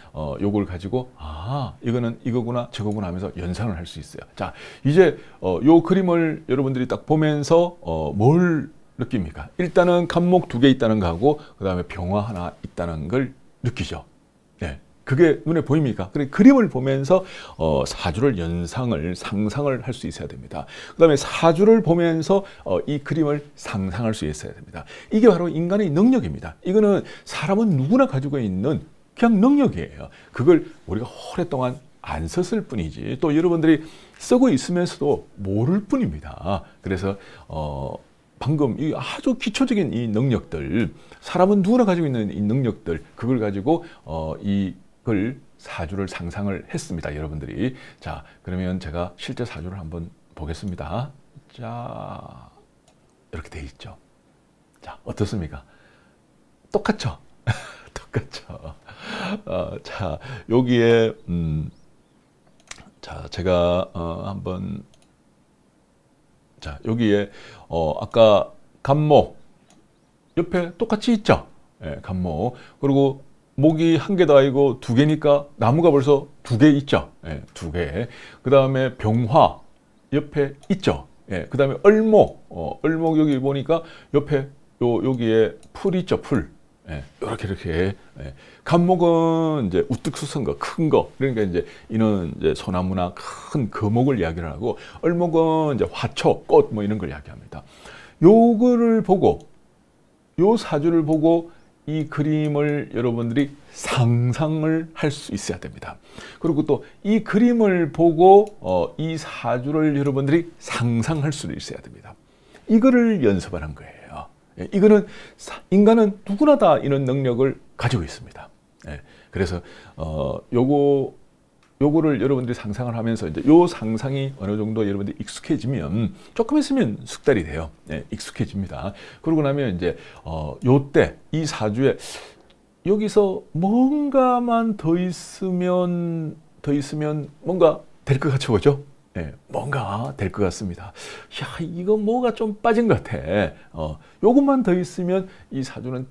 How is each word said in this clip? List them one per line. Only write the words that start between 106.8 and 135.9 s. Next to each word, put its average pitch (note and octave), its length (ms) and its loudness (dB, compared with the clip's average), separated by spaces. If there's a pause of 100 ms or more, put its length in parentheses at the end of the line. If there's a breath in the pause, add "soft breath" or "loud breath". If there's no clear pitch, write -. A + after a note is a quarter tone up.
이 G#3 220 2
그림을 G#3 680 2
보고, F3 540 8 (140)
어, F2+ 380 -2
이 D#3+ 180 -4
사주를 C#3+ 800 -2
여러분들이 C#3 600 0
상상할 C3 760 -2
수 G#2+ 200 -8
있어야 - 280 -12
됩니다. - 340 -20 (540 soft breath)
이거를 A3+ 560 6
연습하는 F2 500 0
거예요. - 260 -20 (580)
예, F3+ 140 -8
이거는 G#3 340 6 (300 loud breath)
사-, - 240 -16 (100)
인간은 G#3 480 6 (100)
누구나 C#4+ 300 4
다 D#3+ 200 6
이런 C#3 260 0
능력을 C3 540 0 (180)
가지고 A#2+ 260 -2
있습니다. - 460 -14 (400)
예, D2 120 -12 (300 soft breath)
그래서, F2+ 320 -4 (340 loud breath)
어, D#2 420 -6 (140)
요거, C#3 640 2 (640)
요거를 D3 400 2
여러분들이 B2+ 340 0
상상을 A#2 400 -8
하면서 A2+ 320 -4
이제 D2+ 200 -6
요 E3 200 8
상상이 C3+ 720 -6
어느 G#2 200 -4
정도 A2 280 -2
여러분들이 G2+ 320 -6
익숙해지면 G#2+ 960 -4 (200 loud breath)
조금 C4+ 240 0
있으면 B3 460 0
숙달이 A2 400 0
돼요. D2+ 260 -8 (200)
예, D2+ 200 -8
익숙해집니다. G2 800 -8 (300 loud breath)
그러고 D#3+ 180 0
나면 C#3 360 0
이제, E2+ 200 -2 (260 loud breath)
어, D#2 420 -8
요때 C#3 520 4 (160)
이 D#3 140 -2
사주에 A#2 500 0 (920 loud breath)
여기서 G#3 560 2 (100)
뭔가만 A#3+ 1200 2
더 E3 220 0
있으면, F3+ 1400 -2 (260)